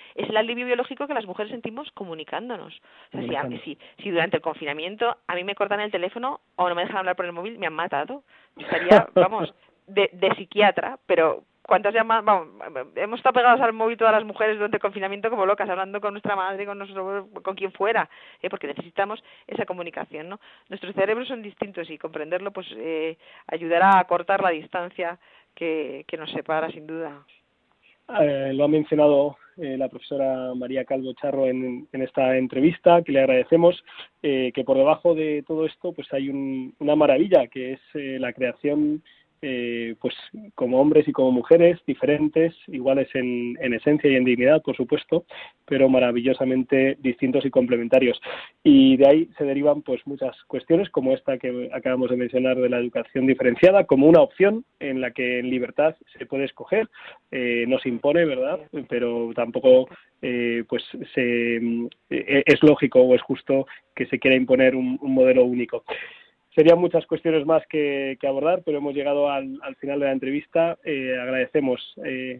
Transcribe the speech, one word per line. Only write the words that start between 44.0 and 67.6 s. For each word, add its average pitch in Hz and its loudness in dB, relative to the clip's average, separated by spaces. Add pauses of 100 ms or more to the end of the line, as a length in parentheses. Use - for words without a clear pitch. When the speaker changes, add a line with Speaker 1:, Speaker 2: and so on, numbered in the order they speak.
Speaker 2:
y 135 4
en 127 2
dignidad, 127 4
por 135 -6
supuesto, 147 -2 (420)
pero 135 4
maravillosamente 131 2
distintos 131 -2
y 135 -4
complementarios. 123 2 (460)
Y 135 8
de 135 8
ahí 160 4
se 147 -4
derivan, 143 0
pues, 127 -6
muchas 135 -8
cuestiones, 165 0
como 131 0
esta 131 -2
que 123 -8
acabamos 127 -2
de 123 0
mencionar 127 0
de 127 2
la 123 -2
educación 123 -2
diferenciada, 170 6
como 139 6
una 165 10
opción 208 2 (160)
en 135 -6
la 123 -6
que 123 -4
en 123 -6
libertad 127 0 (220)
se 117 -14
puede 139 -6
escoger, 196 -4 (420)
eh, 120 -2
no 127 0
se - -8
impone, 143 2
¿verdad? 139 -2 (300)
Pero 117 -4
tampoco, 127 4 (340)
eh, 120 -4
pues, 113 -6 (320)
se, 120 0 (540)
eh, 139 0
es 143 6
lógico 143 6
o 127 6
es 120 2
justo 135 -4 (280)
que 127 -4
se 127 -4
quiera 135 4
imponer 127 4
un, 127 -2
un 135 -2
modelo 131 6
único. 123 -4 (680)
Serían 170 6
muchas 170 0
cuestiones 160 -2
más 160 2